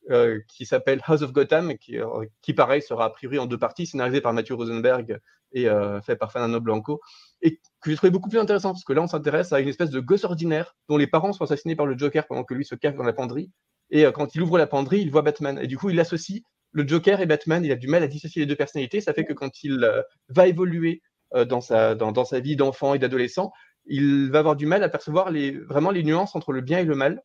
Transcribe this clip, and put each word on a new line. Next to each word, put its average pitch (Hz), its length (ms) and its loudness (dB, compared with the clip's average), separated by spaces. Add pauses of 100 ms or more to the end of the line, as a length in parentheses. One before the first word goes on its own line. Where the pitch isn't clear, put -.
(100)
euh, 120 380 2
qui - 160 -16
s'appelle 131 420 0
House 156 140 2
of 135 120 -6
Gotham, 147 440 2
qui, 120 220 -12
euh, 113 80 -4 (340)
qui 131 140 -4
pareil 135 260 4
sera 117 260 -2
a 110 40 0
priori 143 280 -6
en 127 60 -2
deux 123 140 -6
parties, 120 280 -4
scénarisé 131 360 -2
par 120 100 0
Matthew 113 200 -4
Rosenberg 117 680 -2 (340)
et, 123 160 0
euh, 101 320 0
fait 117 160 -4
par 117 160 -6
Fernando 117 280 -2
Blanco, 113 400 -4 (420)
et 160 180 2 (220)
que 151 80 -4
j'ai 156 60 0
trouvé 180 140 6
beaucoup 185 200 -2
plus 226 80 2
intéressant, 196 340 0
parce 185 120 -12
que 135 100 -2
là 151 80 2
on 175 40 -2
s'intéresse 156 460 -2
à 139 80 2
une 135 80 -2
espèce 151 220 -2
de 131 100 -4
gosse 196 240 0
ordinaire 165 520 -2 (120)
dont 151 80 2
les 147 100 4
parents 165 280 2
sont 180 100 -4
assassinés 151 320 -4
par 151 80 0
le 135 120 -2
Joker 147 300 0
pendant 127 180 -6
que 127 100 -6
lui 139 100 -4
se - 100 -10
cache 143 200 -2
dans 139 80 -8
la 120 100 0
penderie, 131 380 -6 (400)
et, 151 160 8
euh, 127 60 4
quand 147 220 -4
il 160 80 -2
ouvre 175 140 2
la 156 100 4
penderie, 139 340 0
il 165 100 -2
voit 151 120 4
Batman, 143 360 -2
et - 80 -4
du 127 100 -6
coup 196 140 -4
il 170 100 2
associe 170 400 -2 (320)
le 147 160 -2
Joker 170 320 4
et 185 60 0
Batman, 160 380 2
il 143 80 0
a 123 40 0
du 123 120 -10
mal 165 140 4
à 147 60 -2
dissocier 151 320 -8
les 147 60 0
deux 143 100 -2
personnalités, 147 440 -4
ça 170 120 -2
fait 156 120 -2
que 156 100 -6
quand 135 280 -10
il, 135 220 0
euh, 113 180 2 (260)
va 180 180 6
évoluer, 170 560 0 (320)
euh, 123 100 4
dans 123 160 -2
sa, 110 340 2
dans, 110 180 -2
dans 123 120 0
sa 127 160 -4
vie 143 160 -4
d'enfant 139 380 0
et 143 40 0
d'adolescent, 127 540 -2 (320)
il 139 460 2
va 147 80 4
avoir 151 180 4
du 143 80 -6
mal 185 180 2
à 175 60 0
percevoir 160 420 -2
les, 147 200 -2
vraiment 143 400 -2
les 180 120 0
nuances 165 320 0
entre 151 180 -6
le 131 100 -4
bien 151 160 0
et 185 60 2
le 156 100 2
mal. 147 300 0